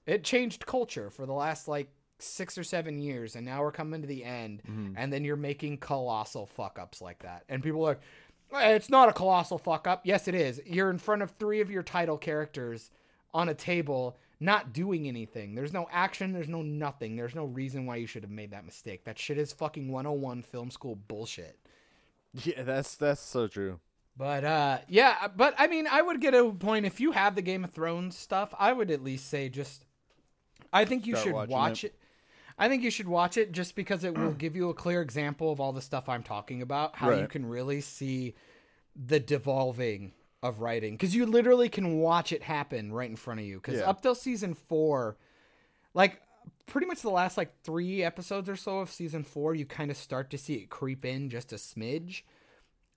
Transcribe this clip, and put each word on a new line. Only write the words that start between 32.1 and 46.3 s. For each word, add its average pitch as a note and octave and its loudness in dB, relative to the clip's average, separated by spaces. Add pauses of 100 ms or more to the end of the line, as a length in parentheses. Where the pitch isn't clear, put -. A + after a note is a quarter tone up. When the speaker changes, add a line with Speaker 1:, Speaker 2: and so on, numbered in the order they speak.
Speaker 1:
I G#3 4
think B3+ 2
you A#3+ 2
should G3+ -6
watch F3 2
it G#3+ 2
just F3 -4
because F#3 -2
it F3 -2
will D#3+ 2
Speaker 2:
<clears throat> D3+ -4
Speaker 1:
give D#3 -4
you F3 0
a E3 -2
clear F3 0
example D3 -2
of C#3 -2
all C3+ 0
the C3 -6
stuff C3+ -4
I'm A#2+ -2
talking A#2+ -8
about, C#3 -2
how C#3+ 4
you G2+ 4
Speaker 2:
Right. G#2+ -2
Speaker 1:
can C3+ -6
really B2+ -4
see C3 -6 (600)
the C#3+ 2
devolving B2+ 0 (320)
of A#2 -2
writing. A2+ -2
'Cause F#3 0
you A#3+ 4
literally A#3+ 8
can E3+ 0
watch E3 4
it D3 -4
happen C#3+ -4
right A#2+ -6
in A2 -10
front A2+ -10
of G#2 -8
you. G2 -10
'Cause C3 -4
Speaker 2:
Yeah. A#2+ 2
Speaker 1:
up G3 0
till B3+ 4
season G#3 -4
four, D3 0 (800)
like, F#3+ 4 (440)